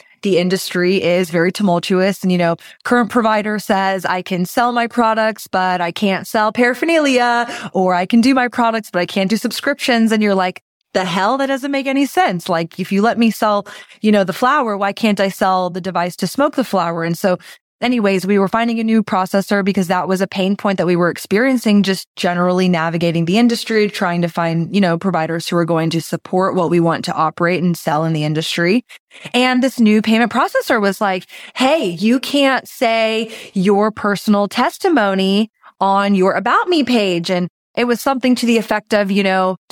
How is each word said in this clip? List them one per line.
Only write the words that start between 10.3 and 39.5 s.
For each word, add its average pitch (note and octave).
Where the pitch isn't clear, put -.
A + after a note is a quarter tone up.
like, F#3
"The F#3
hell? G3
That C4+
doesn't C4+
make C#4
any C#4
sense. B3
Like, E3
if F#3+
you G3
let G#3+
me A3+
sell, G#3
you G#3+
know, G3+
the F3+
flower, B3
why G3+
can't G#3
I G3
sell F#3
the F3+
device F3
to F#3+
smoke C#4+
the B3+
flower?" E3+
And E3+
so F#3
anyways, G3+
we G3+
were F#3+
finding A#3
a A3+
new A3
processor G3
because F#3+
that F3+
was F#3
a F#3+
pain G3
point G3
that F3
we F3
were F3
experiencing, A3
just F#3+
generally F3+
navigating E3+
the F3+
industry, A3+
trying F3
to E3+
find, E3
you G3+
know, E3+
providers E3
who F3
are E3+
going D#3+
to D#3+
support -
what E3+
we E3+
want D#3+
to E3+
operate D#3+
and F3
sell D#3
in D#3+
the D3+
industry. E3+
And B3+
this B3+
new G#3+
payment A3+
processor D4
was G3
like, F#3+
"Hey, C4+
you G3+
can't C4+
say A3+
your G3+
personal G3+
testimony G#3+
on G3
your F#3
About D#4
Me E4
page." F#3+
And F3+
it A#3+
was A#3+
something C4
to A#3+
the A3+
effect G#3+
of, G#3
you G3
know, F#3+